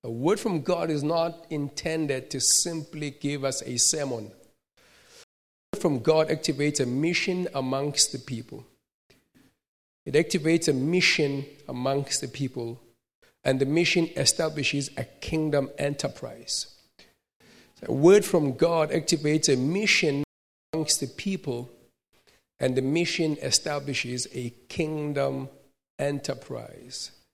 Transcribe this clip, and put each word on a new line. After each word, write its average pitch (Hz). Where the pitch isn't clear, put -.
A 117
word 143
from 175
God 170
is 147
not 165
intended 147
to 135
simply 151
give 143
us 131
a 123
sermon. 123
A -
word 208
from 147
God 156
activates 147
a 127
mission 170
amongst 135
the 135
people. 117
It 131
activates 165
a 151
mission 139
amongst 135
the 135
people, 123
and 131
the 139
mission 165
establishes 147
a 123
kingdom 147
enterprise. 139
A -
word 170
from 143
God 165
activates 151
a 127
mission 147
amongst 160
the 139
people, 127
and 131
the 127
mission 156
establishes 135
a 123
kingdom 143
enterprise. 127